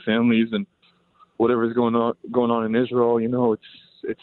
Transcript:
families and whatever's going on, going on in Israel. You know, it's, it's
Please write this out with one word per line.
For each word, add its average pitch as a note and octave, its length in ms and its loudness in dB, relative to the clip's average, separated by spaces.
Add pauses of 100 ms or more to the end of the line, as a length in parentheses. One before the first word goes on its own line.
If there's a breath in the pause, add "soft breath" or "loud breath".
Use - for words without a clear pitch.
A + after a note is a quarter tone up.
families A2+ 460 2
and G#2 140 -4 (720 soft breath)
whatever's A#2 380 0
going A#2 200 0
on, A#2 200 0 (180)
going A#2+ 180 0
on A#2 140 0
in A2 180 -4
Israel. A#2+ 380 0
You A2+ 80 -2
know, B2 240 0
it's, A2 100 -6 (420)
it's A2+ 180 -8